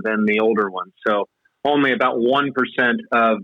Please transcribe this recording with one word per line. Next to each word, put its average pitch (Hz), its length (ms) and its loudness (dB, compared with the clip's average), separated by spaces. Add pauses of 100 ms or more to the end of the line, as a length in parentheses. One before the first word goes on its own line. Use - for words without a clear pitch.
than 107 220 0
the 107 140 2
older 107 320 0
ones. 92 220 -12 (120)
So 104 220 0 (380)
only 143 260 2
about 123 280 0
one 135 340 0
percent 123 480 -2 (100)
of, 113 320 2